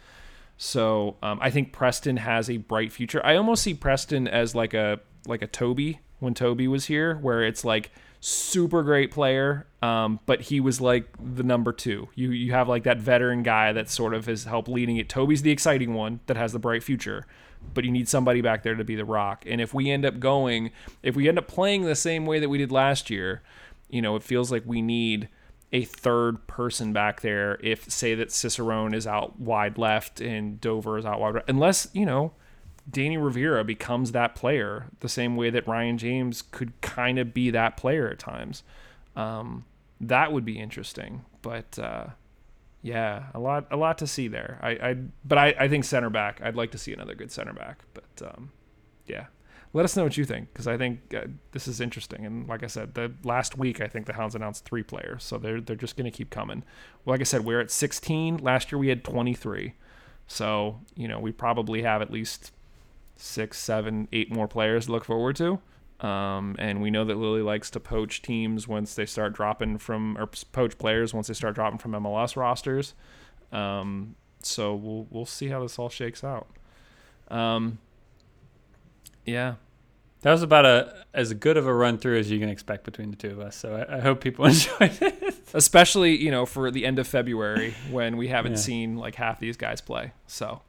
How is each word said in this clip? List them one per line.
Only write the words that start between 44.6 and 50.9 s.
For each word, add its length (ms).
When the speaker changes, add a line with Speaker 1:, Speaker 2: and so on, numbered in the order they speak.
Speaker 1:
I, 80
I, 260
but 120
I, 220
I 100
think 160
center 260
back, 340
I'd 100
like 160
to 80
see 140
another 240
good 160
center 200
back, 300
but, 420
um, 180
yeah. 200
Let 120
us 120
know 80
what 120
you 80
think, 300
'cause 140
I 100
think, 340